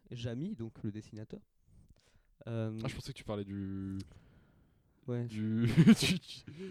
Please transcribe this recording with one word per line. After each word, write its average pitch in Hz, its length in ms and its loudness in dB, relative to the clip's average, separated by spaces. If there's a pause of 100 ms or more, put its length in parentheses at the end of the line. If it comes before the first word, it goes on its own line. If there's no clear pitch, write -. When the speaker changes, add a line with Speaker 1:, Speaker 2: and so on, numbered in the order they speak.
(120)
Speaker 1:
Jamy, 123 420 -6
donc 113 180 -10 (120)
le 104 80 -4
dessinateur, 107 480 -12 (1040)
euh, 110 380 -4
Speaker 2:
Ah, - 40 0
je - 60 -6
pensais - 180 -10
que - 60 -14
tu - 60 -18
parlais 104 200 -4
du 98 540 -6 (1120)
Speaker 1:
Ouais. 120 160 -2
Speaker 2:
du 110 420 0
<laughs> 147 200 8
du, 190 340 8
tu - 220 -16 (280)